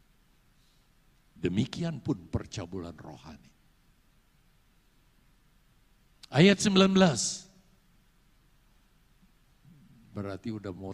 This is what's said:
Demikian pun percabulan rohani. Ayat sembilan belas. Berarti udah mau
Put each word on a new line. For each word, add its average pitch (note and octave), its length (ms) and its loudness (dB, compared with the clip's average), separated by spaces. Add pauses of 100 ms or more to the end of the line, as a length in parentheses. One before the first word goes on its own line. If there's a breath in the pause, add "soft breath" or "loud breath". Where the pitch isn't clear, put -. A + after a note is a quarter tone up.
(1400)
Demikian C3+ 640 -4
pun A#2+ 160 -4 (100)
percabulan F2 720 -10
rohani. D#2+ 480 -20 (3000)
Ayat F#3+ 240 8
sembilan F#3+ 320 4
belas. F#3 560 2 (2750)
Berarti G2 400 -10
udah G2+ 240 -10
mau F#2+ 200 -12